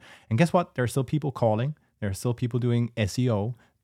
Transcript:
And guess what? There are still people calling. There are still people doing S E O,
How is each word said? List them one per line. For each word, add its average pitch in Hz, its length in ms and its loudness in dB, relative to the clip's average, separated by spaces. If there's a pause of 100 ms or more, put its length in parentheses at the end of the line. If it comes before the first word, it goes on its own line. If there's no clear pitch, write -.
(300)
And 113 80 2
guess 165 160 4
what? 175 200 0
There 127 100 0
are 117 40 2
still 135 160 -2
people 139 280 -2
calling. 117 440 0 (240)
There 104 80 -2
are 95 60 -4
still 120 200 -2
people 123 260 -2
doing 120 360 0
S 107 220 -2
E 123 120 2
O, 110 260 -2 (280)